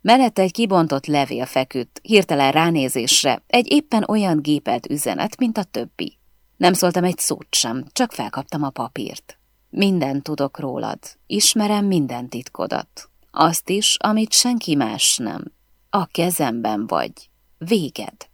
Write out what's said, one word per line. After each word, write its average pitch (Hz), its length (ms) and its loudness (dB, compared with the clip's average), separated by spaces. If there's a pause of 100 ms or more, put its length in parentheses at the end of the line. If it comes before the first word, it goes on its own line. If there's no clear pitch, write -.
Mellette 233 420 4
egy 185 100 2
kibontott 170 540 2
levél 135 400 0
feküdt, - 560 -4
hirtelen 156 500 2
ránézésre 139 920 2
egy 240 260 2
éppen 285 340 2
olyan 190 360 0
gépelt 147 480 -2
üzenet, 147 480 -4
mint 226 200 0
a 208 40 -2
többi. - 560 -8 (380)
Nem 180 160 6
szóltam 175 320 2
egy 180 140 0
szót - 320 -4
sem, 131 420 -2
csak 247 200 -2
felkaptam 131 500 -6
a 139 80 -2
papírt. - 680 -10 (320)
„Mindent 147 520 2
tudok 139 360 -4
rólad. 127 400 -6 (280)
Ismerem 208 580 2
minden 131 440 0
titkodat. - 840 -8 (200)
Azt 165 380 0
is, 202 320 0
amit 214 320 0
senki 233 420 0
más 120 420 0
nem. - 360 -8 (380)
A 190 160 0
kezemben 117 800 -2
vagy. 62 260 -2 (460)
Véged.” 165 760 -4